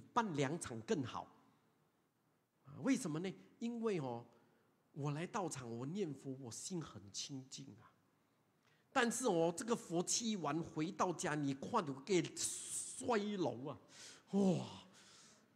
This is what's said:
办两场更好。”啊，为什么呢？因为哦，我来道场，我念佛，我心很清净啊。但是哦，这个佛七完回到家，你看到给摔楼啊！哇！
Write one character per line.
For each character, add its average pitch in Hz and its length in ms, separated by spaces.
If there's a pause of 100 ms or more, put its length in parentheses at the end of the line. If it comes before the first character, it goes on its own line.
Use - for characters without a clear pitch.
(140)
办 214 220
两 143 240
场 113 220
更 170 200
好。” 92 260 (1400)
啊， 143 160
为 247 160
什 180 120
么 151 100
呢？ 185 140 (260)
因 233 220
为 202 200
哦， 120 240 (640)
我 147 200
来 156 140
道 185 220
场， 131 300
我 127 80
念 170 280
佛， 131 280
我 120 100
心 175 300
很 110 200 (100)
清 131 360
净 - 180 (160)
啊。 - 60 (1040)
但 240 200
是 262 140
哦， 170 320
这 233 80
个 226 100
佛 175 280
七 220 320
完 156 260
回 156 300
到 185 220
家， 151 200
你 143 220
看 202 280
到 139 80 (140)
给 180 180 (120)
摔 - 840 (200)
楼 127 280
啊！ 135 140 (540)
哇！ 185 500 (720)